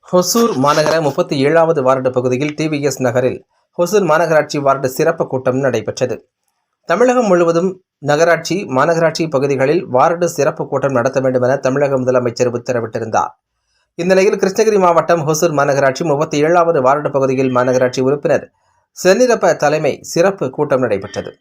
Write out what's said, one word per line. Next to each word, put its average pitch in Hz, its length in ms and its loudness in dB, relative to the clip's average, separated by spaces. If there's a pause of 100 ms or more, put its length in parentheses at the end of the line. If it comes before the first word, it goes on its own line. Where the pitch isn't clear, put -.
(120)
ஹொசூர் 214 400 2 (100)
மாநகர 151 320 2 (120)
முப்பத்தி 170 280 -2 (140)
ஏழாவது 160 380 2
வார்டு 131 280 2
பகுதியில் 127 440 -2
டி 156 120 -2
வி 147 80 -4 (100)
எஸ் 131 160 -4
நகரில் 120 320 0 (420)
ஹொசூர் 175 320 0
மாநகராட்சி 156 540 2
வார்டு 135 320 0
சிறப்பு 160 360 0
கூட்டம் 131 320 -2
நடைபெற்றது. 117 520 -4 (720)
தமிழகம் 240 400 2
முழுவதும் 175 380 2 (420)
நகராட்சி, 160 460 2 (220)
மாநகராட்சி 160 560 0
பகுதிகளில் 139 480 0 (140)
வார்டு 170 400 2
சிறப்பு 147 360 -2
கூட்டம் 147 260 -2
நடத்த 131 280 -2
வேண்டும் 127 220 0
என 139 180 0
தமிழக 139 360 0
முதலமைச்சர் 123 560 0
உத்தரவிட்டிருந்தார். 113 720 -4 (720)
இந்நிலையில் 190 400 2
கிருஷ்ணகிரி 208 440 2
மாவட்டம் 165 420 2
ஹொசூர் 156 320 0
மாநகராட்சி 139 500 0
முப்பத்தி 147 380 0
ஏழாவது 165 400 2
வார்டு 143 280 0
பகுதியில் 135 440 0
மாநகராட்சி 127 500 0
உறுப்பினர் 147 360 -2 (500)
சென்னிரப்ப 208 680 2
தலைமை 147 320 0 (160)
சிறப்பு 185 340 0 (120)
கூட்டம் 143 300 0
நடைபெற்றது. 101 520 -6